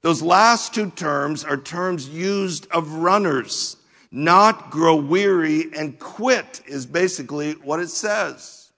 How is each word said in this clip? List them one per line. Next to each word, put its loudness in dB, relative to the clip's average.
Those 0
last 4
two -2
terms -4
are -4
terms -6
used -4
of -2
runners, 0
not 4
grow 4
weary 2
and -8
quit -2
is -10
basically -4
what -4
it -6
says. -6